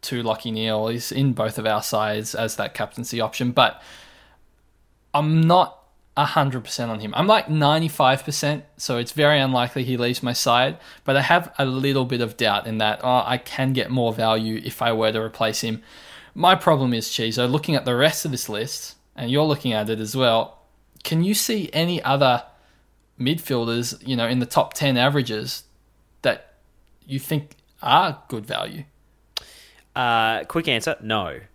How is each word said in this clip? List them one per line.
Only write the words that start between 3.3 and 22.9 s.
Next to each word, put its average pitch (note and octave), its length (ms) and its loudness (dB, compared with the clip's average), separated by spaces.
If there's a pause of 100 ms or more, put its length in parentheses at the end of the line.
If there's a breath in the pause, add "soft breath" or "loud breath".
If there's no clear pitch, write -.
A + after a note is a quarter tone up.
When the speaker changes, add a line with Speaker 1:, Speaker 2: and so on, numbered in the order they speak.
Speaker 1:
but A#2+ 300 2 (1300 loud breath)
I'm D#3 300 2
not E3+ 340 4 (400)
a C#3+ 100 2
hundred C3+ 380 0
percent A#2 280 -6
on G#2+ 80 -6
him. G#2+ 160 -8
I'm, D#3+ 100 2
like, G#3+ 240 4
ninety-five D3 720 2
percent, C#3+ 420 -4 (120)
so B2 200 -4
it's A#2+ 160 -4
very D3 260 4
unlikely B2+ 460 0
he B2+ 120 -2
leaves A#2+ 240 -2
my A#2+ 120 -2
side, B2+ 440 2 (260 loud breath)
but C3+ 140 2
I C#3 40 4
have E3+ 360 2
a C#3+ 80 0
little C3 400 0
bit B2 160 -4
of A2+ 160 -6
doubt G#2 300 0
in A2 100 -6
that, G#2+ 260 0
oh, B2 220 2
I B2 140 -2
can C3 340 -4
get B2 160 -2
more A#2+ 240 0
value A2 500 0
if - 200 -8
I A#2 100 2
were A2 180 2
to A2 80 -2
replace A2 420 -4
him. A2+ 200 -4 (540 loud breath)
My F3 180 6
problem C#3 400 2
is, A2+ 140 -4
Chizo, A#2+ 420 -2
looking D3 240 0
at C3+ 120 0
the B2 100 0
rest D3+ 280 2
of E3 60 -4
this B2 180 -6
list, A2 500 -8 (180)
and A#2+ 160 -6
you're D3 140 4
looking C#3+ 280 0
at G#2+ 160 -2
it A2 100 -2
as G#2+ 160 -6
well, A#2 440 2 (440)
can E3 200 0
you F#3+ 100 2
see G#3 400 -2
any E3+ 300 -2
other C3+ 400 4 (760 soft breath)